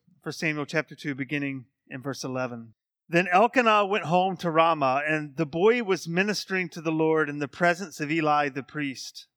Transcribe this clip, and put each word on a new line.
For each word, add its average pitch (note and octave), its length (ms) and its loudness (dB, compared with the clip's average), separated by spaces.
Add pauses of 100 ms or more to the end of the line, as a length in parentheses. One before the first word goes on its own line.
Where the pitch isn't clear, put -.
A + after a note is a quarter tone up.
(240)
First D#3 160 -10
Samuel D3+ 260 -2
chapter D#3 300 -4
two, D3 180 -8
beginning C3+ 520 -6 (260)
in C3 100 -12
verse C3 220 -8
eleven. A#2+ 500 -6 (340)
Then F3 240 2
Elkanah G#3+ 540 4
went F#3+ 200 -2
home F3+ 320 2
to F3 120 -4
Ramah, D3+ 580 4
and D3+ 300 -2
the D#3+ 80 0
boy G3+ 380 2
was F#3 240 -2
ministering F#3 600 -2
to E3+ 120 -14
the D#3+ 100 -2
Lord D#3+ 380 2
in D3 80 -8
the D3 100 -4
presence F3 520 -2
of D3 100 -4
Eli D3+ 400 2
the C3 140 -8
priest. - 720 -10